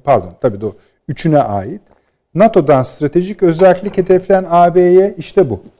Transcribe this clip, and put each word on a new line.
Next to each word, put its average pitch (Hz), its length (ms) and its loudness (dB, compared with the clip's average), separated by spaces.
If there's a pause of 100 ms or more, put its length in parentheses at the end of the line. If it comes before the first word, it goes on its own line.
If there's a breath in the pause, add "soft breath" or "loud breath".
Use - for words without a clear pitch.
pardon, 98 380 -2
tabii 104 200 -4
doğru. 107 120 -8 (340)
Üçüne 151 320 0
ait. 110 420 -6 (540)
nato'dan 156 460 2
stratejik 180 640 -4
özellik 185 540 2
hedefleyen 185 520 0
A 175 260 2
B'ye 185 420 2
işte 156 320 -2
bu, 98 100 -6 (200)